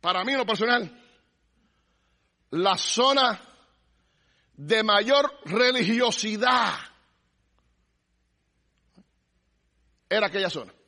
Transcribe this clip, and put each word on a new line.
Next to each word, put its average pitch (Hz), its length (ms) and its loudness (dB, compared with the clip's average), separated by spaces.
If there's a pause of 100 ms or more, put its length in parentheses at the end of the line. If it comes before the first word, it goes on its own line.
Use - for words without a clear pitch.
para 180 240 -2
mí 254 80 -2
en 277 60 0
lo 254 80 0
personal, 220 580 -2 (1500)
la 180 260 0
zona 254 640 0 (1120)
de 180 280 0
mayor 220 500 2 (120)
religiosidad 226 1300 0 (3250)
era 208 180 0
aquella 190 240 -2
zona. 113 240 -12 (140)